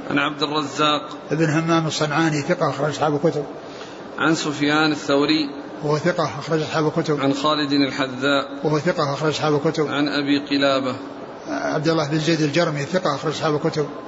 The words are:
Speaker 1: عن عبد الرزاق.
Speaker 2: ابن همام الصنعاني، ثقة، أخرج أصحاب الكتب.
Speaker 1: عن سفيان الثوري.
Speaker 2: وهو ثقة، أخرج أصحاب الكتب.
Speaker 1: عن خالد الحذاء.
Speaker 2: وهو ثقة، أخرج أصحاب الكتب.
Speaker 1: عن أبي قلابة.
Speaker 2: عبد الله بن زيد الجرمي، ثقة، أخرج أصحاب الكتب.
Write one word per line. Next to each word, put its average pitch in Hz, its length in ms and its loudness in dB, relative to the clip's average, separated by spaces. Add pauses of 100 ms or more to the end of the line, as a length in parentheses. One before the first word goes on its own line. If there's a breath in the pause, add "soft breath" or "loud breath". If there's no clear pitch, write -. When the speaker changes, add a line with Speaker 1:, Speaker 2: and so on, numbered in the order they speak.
Speaker 1:
عن 139 80 0
عبد 147 260 0
الرزاق. 147 640 0 (220)
Speaker 2:
ابن 156 180 2
همام 165 380 2
الصنعاني، 151 540 0
ثقة، 165 280 0
أخرج 143 200 -2
أصحاب 147 260 0
الكتب. 147 300 0 (720 loud breath)
Speaker 1:
عن 156 180 2
سفيان 151 560 2
الثوري. 147 580 2 (340)
Speaker 2:
وهو 147 140 2
ثقة، 170 320 0 (100)
أخرج 156 220 0
أصحاب 151 260 0
الكتب. 151 340 0
Speaker 1:
عن 139 120 4
خالد 147 380 0
الحذاء. 135 920 0
Speaker 2:
وهو 151 160 2
ثقة، 147 340 0
أخرج 151 160 0
أصحاب 147 260 2
الكتب. 156 320 0
Speaker 1:
عن 143 200 0
أبي 143 320 2 (100)
قلابة. 135 460 2 (520)
Speaker 2:
عبد 151 400 -2
الله 160 220 2
بن 156 100 0
زيد 156 220 2
الجرمي، 151 400 2
ثقة، 156 340 0
أخرج 151 160 -2
أصحاب 151 240 0
الكتب. 151 300 0 (220)